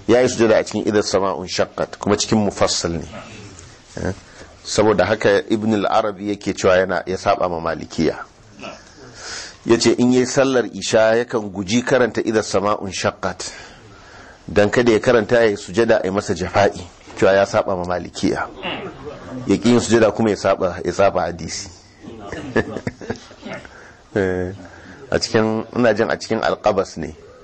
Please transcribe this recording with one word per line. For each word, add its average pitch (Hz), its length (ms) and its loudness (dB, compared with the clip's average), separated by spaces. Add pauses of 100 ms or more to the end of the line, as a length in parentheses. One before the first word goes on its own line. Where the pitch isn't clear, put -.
Ya 117 140 6
yi 127 80 4
sujada 107 300 4
a 82 60 2
cikin - 220 -4
idar 104 160 2
sama'un 92 460 -2
shaqqat - 500 -4
kuma 101 180 0
cikin 110 220 0
mufassal 98 540 0
ne. 80 140 -8 (880)
Eh? 87 160 -4 (520)
Saboda 104 420 2
haka 104 420 2
Ibn 110 260 0
al-Arabi 101 560 -2
yake 101 240 -6
cewa 92 220 2
yana 92 300 0
ya 92 100 -4
saba 98 320 0
ma 87 120 -4
Malikiya. 80 580 -4 (1500)
Ya 113 100 6
ce 117 220 2
in 123 140 4
yayi 127 140 4
sallar 131 460 2
isha 110 460 2
yakan 117 320 -4
guji 98 320 -2
karanta 120 420 2
idar 110 220 2
sama'un 98 460 -2
shaqqat. - 580 -6 (1000)
Dan 104 220 2
kada 120 220 4
ya 107 80 4
karanta 117 440 4
ya 110 60 4
yi 101 60 -2
sujada 110 440 2
a - 60 -4
yi 95 80 0
masa 101 200 -2
jafa'i. 90 460 0 (380)
Cewa 98 160 4
ya 98 100 6
saba 98 320 0
ma 90 80 -4
Malikiya. - 640 -4 (1000)
Ya 98 100 2
ƙi 98 100 -4
yin 120 140 6
sujada 110 340 4
kuma 113 160 2
ya 92 60 2
saba, 92 480 0
ya 90 80 -2
saba 92 360 2
hadisi. 85 400 -10 (840)
<laughs> - 240 -2 (1400)
Eh, 92 360 0 (580)
a - 100 0
cikin, 110 440 0 (120)
ina 117 180 4
jin 101 160 0
a - 60 0
cikin 110 260 -4
Al-Qabas 92 540 0
ne, 78 180 -10 (300)